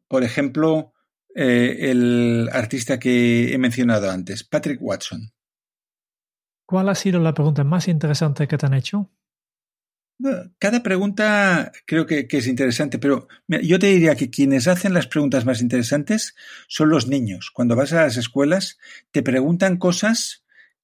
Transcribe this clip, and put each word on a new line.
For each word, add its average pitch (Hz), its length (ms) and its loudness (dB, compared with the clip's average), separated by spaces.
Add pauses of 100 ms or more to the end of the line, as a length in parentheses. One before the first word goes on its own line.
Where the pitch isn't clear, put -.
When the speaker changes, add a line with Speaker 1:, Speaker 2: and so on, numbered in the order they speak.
Speaker 1:
por 131 160 0
ejemplo, 151 720 -2 (400)
eh, 131 580 0
el 120 600 2
artista 127 480 -4
que 120 540 2
he 135 40 -2
mencionado 117 540 0
antes, 92 320 -8
Patrick 151 380 -4
Watson. 104 500 -10 (1400)
Speaker 2:
¿Cuál 190 220 0
ha 190 60 0
sido 180 240 0
la 160 140 2
pregunta 147 300 2
más 165 240 0
interesante 151 600 0
que 147 100 -2
te 143 80 -2
han 135 80 2
hecho? 190 380 -4 (1500)
Speaker 1:
Cada 233 240 0
pregunta 202 880 2 (140)
creo 156 200 0
que, 143 220 -2
que 151 100 -2
es 123 100 0
interesante, 131 520 0
pero 139 280 0 (200)
mira, 156 160 -2
yo 180 160 4
te 202 80 4
diría 165 280 6
que 127 140 -4
quienes 135 380 2
hacen 180 260 0
las 175 140 0
preguntas 139 380 0
más 120 160 -2
interesantes 127 760 -2 (320)
son 156 220 2
los 127 180 2
niños. 113 460 -4
Cuando 120 220 0
vas 143 180 0
a 165 100 4
las 123 140 0
escuelas, 143 600 -2 (340)
te 135 120 -2
preguntan 170 540 0
cosas 185 680 -2 (380)